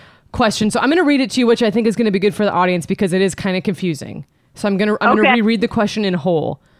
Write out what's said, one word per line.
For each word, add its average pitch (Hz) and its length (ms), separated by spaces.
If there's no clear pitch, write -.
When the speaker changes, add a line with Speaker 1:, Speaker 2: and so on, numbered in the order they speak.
Speaker 1:
question. 214 380
So - 100
I'm 247 80
gonna 339 160
read 285 160
it 233 100
to - 80
you, 240 80
which 240 160
I 214 80
think 220 160
is 202 80
gonna 226 160
be 190 80
good 202 160
for 214 80
the 196 80
audience 180 340
because 196 280
it 185 80
is 190 120
kinda 185 280
confusing. 160 640
So - 120
I'm 196 80
gonna, 208 240
I'm 226 160
gonna 220 60
Speaker 2:
Okay. 254 200
Speaker 1:
reread 214 200
the 233 80
question 214 340
in 185 120
whole. 170 440